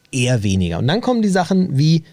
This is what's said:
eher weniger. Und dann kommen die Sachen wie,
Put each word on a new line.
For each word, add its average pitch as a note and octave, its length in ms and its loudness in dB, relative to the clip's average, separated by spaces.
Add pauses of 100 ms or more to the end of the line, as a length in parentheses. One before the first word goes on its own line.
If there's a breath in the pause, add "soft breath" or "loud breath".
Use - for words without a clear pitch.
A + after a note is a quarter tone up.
(120)
eher B2 300 0
weniger. F#2 380 0
Und A#2 80 -2
dann F#3 120 0
kommen A#3+ 220 -2
die G#3+ 80 2
Sachen F#3 480 0
wie, D#3 360 2